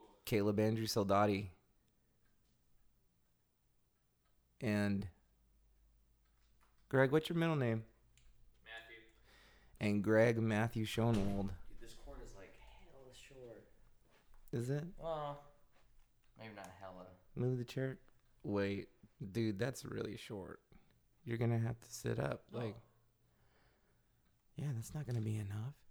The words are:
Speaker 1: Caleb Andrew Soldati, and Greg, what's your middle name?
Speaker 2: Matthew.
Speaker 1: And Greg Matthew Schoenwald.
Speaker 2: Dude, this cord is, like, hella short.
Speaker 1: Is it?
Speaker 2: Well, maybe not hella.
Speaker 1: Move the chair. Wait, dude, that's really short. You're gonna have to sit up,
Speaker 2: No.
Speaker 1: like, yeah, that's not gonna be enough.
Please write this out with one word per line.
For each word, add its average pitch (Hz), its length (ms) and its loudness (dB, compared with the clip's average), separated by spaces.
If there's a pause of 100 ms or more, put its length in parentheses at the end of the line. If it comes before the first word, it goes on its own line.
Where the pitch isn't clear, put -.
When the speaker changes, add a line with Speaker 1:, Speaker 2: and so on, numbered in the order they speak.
(260)
Speaker 1:
Caleb 104 340 4
Andrew 110 280 4
Soldati, 98 640 4 (3000)
and 101 480 2 (1800)
Greg, 131 220 6
what's 156 180 4
your 170 80 -2
middle 165 180 2
name? 113 280 2 (840)
Speaker 2:
Matthew. - 320 -16 (840)
Speaker 1:
And 104 240 2
Greg 110 380 6
Matthew 113 440 2
Schoenwald. 101 640 2 (200)
Speaker 2:
Dude, - 100 -10
this - 140 -14 (100)
cord 143 220 -14
is, - 100 -14
like, - 180 -18 (380)
hella 131 220 -20
short. 123 500 -18 (880)
Speaker 1:
Is 123 200 0
it? 147 120 -2 (140)
Speaker 2:
Well, 147 420 -6 (1000)
maybe 110 160 -14
not 98 160 -14 (100)
hella. 92 240 -14 (300)
Speaker 1:
Move 123 240 0
the 120 60 -6
chair. 131 340 -4 (440)
Wait, 101 440 0 (440)
dude, 110 280 0
that's 123 260 -4
really 104 320 -6
short. - 420 -10 (640)
You're 117 140 -2
gonna 117 220 4
have 117 200 0
to - 140 -18
sit 117 260 -2
up, - 220 -2 (100)
Speaker 2:
No. 233 80 -6
Speaker 1:
like, 240 160 -4 (1800)
yeah, 139 180 -6
that's 117 220 -6
not 151 100 -6
gonna 117 160 -2
be 110 160 -2
enough. 107 380 -6 (160)